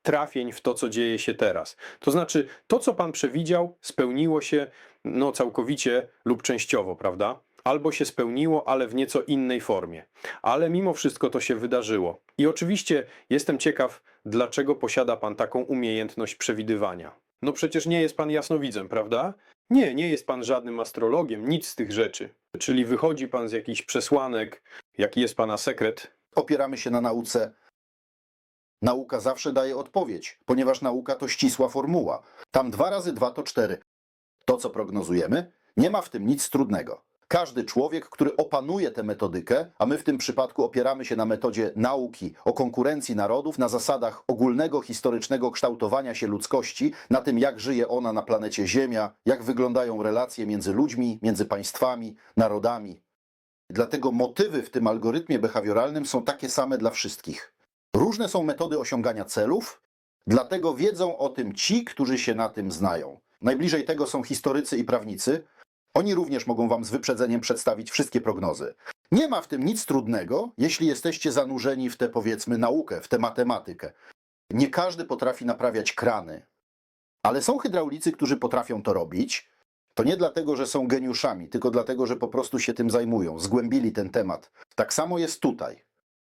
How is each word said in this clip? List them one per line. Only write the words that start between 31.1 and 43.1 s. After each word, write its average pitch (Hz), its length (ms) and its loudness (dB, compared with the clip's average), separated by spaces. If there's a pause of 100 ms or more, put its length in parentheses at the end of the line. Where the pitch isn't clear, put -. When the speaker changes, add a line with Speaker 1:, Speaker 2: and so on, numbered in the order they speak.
Speaker 2:
to 131 140 -4
ścisła 131 400 2
formuła. 139 540 0 (280)
Tam 127 200 2
dwa 143 200 2
razy 175 220 -4
dwa 123 180 0
to 107 120 -8
cztery. 98 360 0 (640)
To, 254 120 4
co 240 140 -4
prognozujemy, 95 840 -2 (240)
nie 151 140 4
ma 208 120 0
w - 60 -10
tym 104 180 -6
nic 139 240 0
trudnego. 101 520 -2 (260)
Każdy 127 360 0
człowiek, 151 440 -2
który - 280 0
opanuje 151 540 0
tę 113 120 -6
metodykę, 104 760 -2
a 107 80 2
my 139 120 2
w - 60 -14
tym 139 140 2
przypadku 127 460 -2
opieramy 127 400 0
się 117 120 -4
na 110 80 0
metodzie 110 520 0
nauki 123 580 -2 (100)
o 120 80 2
konkurencji 127 640 0